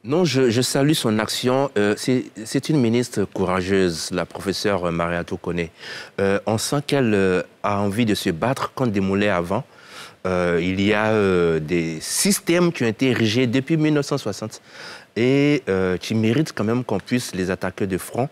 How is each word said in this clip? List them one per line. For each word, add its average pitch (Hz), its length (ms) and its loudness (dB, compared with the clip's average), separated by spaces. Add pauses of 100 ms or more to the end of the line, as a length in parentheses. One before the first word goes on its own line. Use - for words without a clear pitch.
Non, 151 200 0
je, 131 260 2
je 113 100 2
salue 139 320 2
son 113 260 0
action. 127 600 0
Euh, 104 180 2
c'est, 127 280 0 (200)
c'est 131 240 -2
une 156 120 2
ministre 117 440 2
courageuse, 92 880 0
la 87 140 -2
professeure 90 680 -2
Mariatou 85 460 -2
Koné. 87 320 -6 (500)
Euh, 98 260 2
on 107 120 2
sent 143 280 -2
qu'elle, 131 280 2
euh, 95 280 2 (200)
a 101 180 0
envie 104 260 0
de 104 80 2
se - 160 -2
battre 117 440 -2
contre 123 180 -2
des 98 80 0
moulins 98 340 0
à 87 60 2
vent. 95 240 -2 (600)
Euh, 90 360 0
il 95 180 -2
y 101 120 2
a, 107 140 2
euh, 92 520 4
des 82 420 -2
systèmes 175 720 0
qui - 100 -6
ont 117 60 2
été 113 180 0
érigés 117 400 2
depuis 131 300 0
mille 156 180 2
neuf 143 120 0
cent 143 120 -2
soixante - 420 -8 (560)
et, 139 520 4
euh, 92 280 0
qui - 180 -4
méritent 113 380 2
quand 110 120 -4
même 120 200 0
qu'on 104 140 -2
puisse 123 360 -4
les 90 160 -2
attaquer 92 360 -4
de 92 120 -2
front. - 340 -4